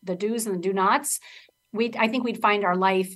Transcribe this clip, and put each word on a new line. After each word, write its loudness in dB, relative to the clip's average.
the -4
do's -4
and -2
the -4
do -2
nots, 2
we, -2
I 4
think -2
we'd -4
find 2
our 2
life 2